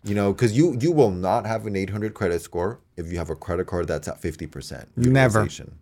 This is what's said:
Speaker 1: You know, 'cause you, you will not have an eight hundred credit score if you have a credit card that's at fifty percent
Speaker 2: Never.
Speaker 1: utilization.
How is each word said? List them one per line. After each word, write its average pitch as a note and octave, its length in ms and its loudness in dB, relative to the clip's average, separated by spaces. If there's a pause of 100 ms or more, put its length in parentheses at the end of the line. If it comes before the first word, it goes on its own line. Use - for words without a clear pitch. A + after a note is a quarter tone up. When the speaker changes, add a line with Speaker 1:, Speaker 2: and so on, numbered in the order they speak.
Speaker 1:
You G#2 120 -4
know, G2+ 180 2
'cause A#2 180 2
you, C#3 280 2
you D#3 120 2
will C3+ 200 6
not F#2 360 0
have A2+ 180 -4
an G#2 100 -4
eight F#2+ 140 -2
hundred G#2+ 240 -4
credit F2 280 0
score F#2+ 380 -4 (180)
if E2+ 140 -10
you F2 60 -4
have E2 140 -6
a D#2 40 -4
credit F2+ 300 -4
card F2 220 -4
that's D2+ 200 -4
at - 120 -10
fifty D#2+ 260 -6
percent C#2 500 -14
Speaker 2:
Never. B2 440 4
Speaker 1:
utilization. - 420 -4